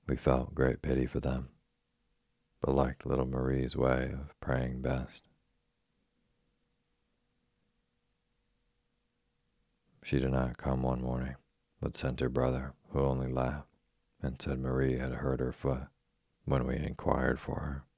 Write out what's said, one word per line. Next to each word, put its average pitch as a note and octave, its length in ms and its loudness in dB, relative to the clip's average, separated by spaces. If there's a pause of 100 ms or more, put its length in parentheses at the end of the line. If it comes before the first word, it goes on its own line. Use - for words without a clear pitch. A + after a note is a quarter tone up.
We C2+ 100 2
felt B1+ 380 2
great B1+ 280 2
pity C2 240 2
for - 140 -2
them, B1+ 280 -2 (1120)
but C2 140 2
liked C2 320 2
little C2 200 2
Marie's C2 500 0
way B1+ 360 2
of C#2 280 -10
praying B1+ 420 -2
best. C2 400 -4 (4000)
She - 160 2
did C2 140 2
not B1+ 260 0
come C2 240 0
one B1+ 200 0
morning, B1+ 340 -4 (440)
but C#2+ 160 -2
sent B1+ 240 -2
her B1+ 80 2
brother, B1+ 440 0 (160)
who C#2 120 0
only C2 300 2
laughed, B1+ 380 -2 (540)
and C2 180 -4
said C2 180 -2
Marie C2 400 2
had C2 140 -4
hurt C2 280 -2
her B1+ 120 0
foot C2+ 360 -2 (560)
when B1+ 220 2
we B1 100 0
inquired - 600 0
for - 220 -6
her. C#2 240 -6 (140)